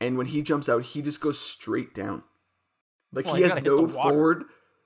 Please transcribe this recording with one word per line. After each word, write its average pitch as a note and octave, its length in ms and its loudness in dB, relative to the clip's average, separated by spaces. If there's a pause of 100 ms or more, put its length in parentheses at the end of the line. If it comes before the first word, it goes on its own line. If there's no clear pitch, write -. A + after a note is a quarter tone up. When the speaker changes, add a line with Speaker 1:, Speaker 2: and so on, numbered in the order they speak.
Speaker 1:
And B2+ 180 -2
when B2+ 80 -2
he D3 160 -4
jumps D3 260 -2
out, A#2+ 140 2
he D3 200 -10
just D3 180 -6
goes D3 180 -2
straight - 560 -6
down. G2 280 -10 (920)
Like, D3 120 -6
Speaker 2:
Well, D3+ 120 -4
Speaker 1:
he - 40 4
Speaker 2:
he F3+ 40 6
Speaker 1:
has F3 100 4
Speaker 2:
gotta C#3 100 -2
hit C#3+ 60 0
Speaker 1:
no D#3 160 6
Speaker 2:
the D#3+ 100 -6
water. D3+ 140 2
Speaker 1:
forward. D#3+ 340 4 (400)